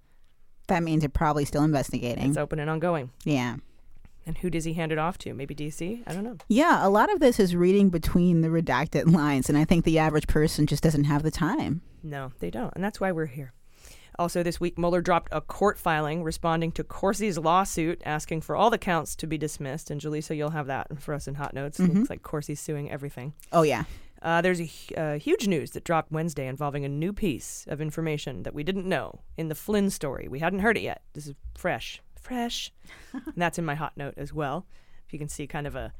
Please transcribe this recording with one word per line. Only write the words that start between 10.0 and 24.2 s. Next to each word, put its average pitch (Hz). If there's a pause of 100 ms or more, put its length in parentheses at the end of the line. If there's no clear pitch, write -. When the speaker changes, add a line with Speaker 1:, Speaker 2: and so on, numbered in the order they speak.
Speaker 1:
person 151
just -
doesn't 151
have 147
the 151
time. 165 (220)
Speaker 2:
No, 139
they 175
don't, 220
and 180
that's 208
why 190
we're 160
here. 127 (640)
Also 175
this 170
week, 175
Mueller 175
dropped 170
a 156
court -
filing 156
responding 165
to 156
Corsi's 196
lawsuit 170
asking 160
for 151
all 214
the 226
counts 165
to 165
be 156
dismissed, 147
and 147
Jaleesa, 151
you'll 147
have 151
that 135
for 156
us 139
in 139
Hot 143
Notes. 139
Speaker 1:
Mm-hmm. 180
Speaker 2:
Looks 254
like -
Corsi's 151
suing 147
everything. 139 (180)
Speaker 1:
Oh, 170
yeah. 139 (360)